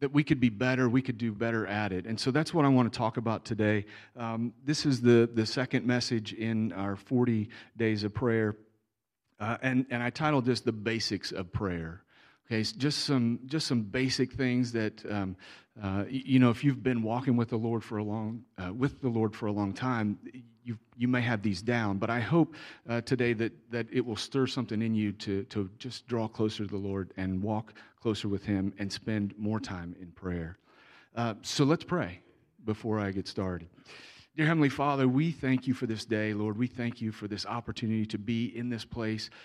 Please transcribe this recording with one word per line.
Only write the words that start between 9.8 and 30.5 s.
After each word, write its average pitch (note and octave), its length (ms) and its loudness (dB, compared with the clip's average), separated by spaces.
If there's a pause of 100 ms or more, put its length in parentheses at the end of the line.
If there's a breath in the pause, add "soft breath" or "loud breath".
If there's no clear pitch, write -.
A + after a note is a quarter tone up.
and A#2+ 140 -2
I A#2+ 60 -2
titled D3+ 340 2
this A#2+ 160 2
The A2+ 140 0
Basics A2 580 -4
of F2 220 -8
Prayer. F2 500 -4 (440 soft breath)
Okay, A2 120 0
s-, G#2+ 140 -2
just D3 320 -2
some, A#2+ 400 2
just D3+ 220 -4
some A#2+ 160 2
basic B2+ 500 0
things B2 400 0
that, A2 360 -4
um, F#2+ 280 -2 (440 loud breath)
uh, G2 220 -2
y-, C3 220 -6
you C3 140 6
know, B2 100 8
if A2+ 120 0
you've C3 220 2
been A#2+ 200 0
walking A#2+ 340 2
with A#2 100 2
the A#2 100 -2
Lord A2+ 280 -2
for G#2+ 140 -4
a G#2+ 40 -2
long, G#2+ 400 -6 (140)
uh, F#2 160 -6
with C3 260 -2
the C3+ 80 -2
Lord A2 260 2
for - 120 -8
a G#2 80 0
long G2+ 180 0
time, A2 460 0 (460)
you, A#2 140 -8 (180)
you A#2+ 120 0
may B2+ 140 2
have A#2 200 0
these G2 200 0
down. A2 360 2
But A2 140 0
I A#2+ 80 0
hope, D3+ 340 4 (340 loud breath)
uh, A#2 140 -2
today B2 320 2
that, A2+ 180 0 (200)
that A#2 200 -4
it B2 140 2
will A#2 100 -4
stir C3+ 300 0
something A2+ 360 -2
in A2+ 120 0
you G#2+ 200 2
to, G2 320 -4
to G2 240 -4 (100)
just - 280 -12
draw A#2 200 -2
closer A2 380 -2
to F#2+ 40 -8
the G2+ 80 -6
Lord G2 400 -4
and F#2+ 240 -2
walk G#2+ 320 -4 (260 loud breath)
closer A2 280 -2
with G2 180 -2
Him G2 320 0
and G2+ 140 -6
spend G#2 480 -4
more G#2+ 200 -2
time F2+ 400 -10
in F2+ 120 -16
prayer. F2 480 -6 (560 soft breath)